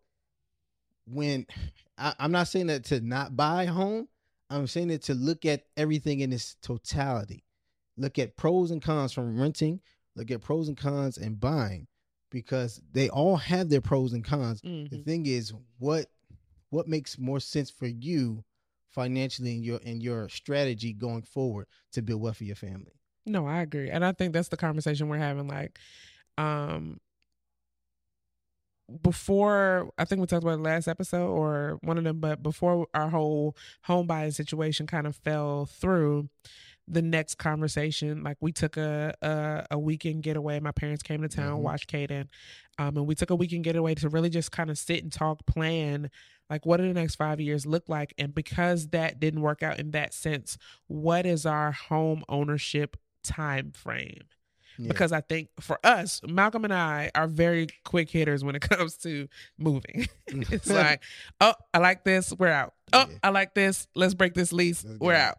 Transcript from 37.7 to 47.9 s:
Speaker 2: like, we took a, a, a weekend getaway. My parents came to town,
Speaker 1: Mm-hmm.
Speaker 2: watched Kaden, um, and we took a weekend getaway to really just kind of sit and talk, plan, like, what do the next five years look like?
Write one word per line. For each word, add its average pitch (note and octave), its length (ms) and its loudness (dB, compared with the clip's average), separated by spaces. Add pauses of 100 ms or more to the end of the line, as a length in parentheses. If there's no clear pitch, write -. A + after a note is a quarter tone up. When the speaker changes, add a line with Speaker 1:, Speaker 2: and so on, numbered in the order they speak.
Speaker 2:
like, D3 200 -6
we D#3+ 100 0
took - 240 -2
a, D3+ 460 -2
a, D3+ 480 -2
a D3 80 -2
weekend D#3 440 -2
getaway. D3+ 380 -2
My D3+ 100 -4
parents D3 320 -4
came D3+ 200 -4
to D#3 60 -2
town, C#3+ 260 -4
Speaker 1:
Mm-hmm. D3+ 80 -2
Speaker 2:
watched D3+ 280 -4
Kaden, C#3 380 -4 (500)
um, D3 200 -2
and D3 80 0
we D#3 80 2
took F3 160 -2
a F#3 40 2
weekend E3+ 300 0
getaway E3 300 2
to D3+ 160 0
really E3 180 4
just E3 240 -2
kind E3 160 -2
of D3+ 80 -2
sit E3 260 -2
and D#3+ 80 -8
talk, D#3 360 -2
plan, D#3 640 0 (400)
like, D3+ 160 -4
what E3+ 100 8
do F#3 100 4
the F#3 60 2
next E3 220 0
five D3+ 260 0
years D3 240 0
look D#3 240 0
like? D3 300 -2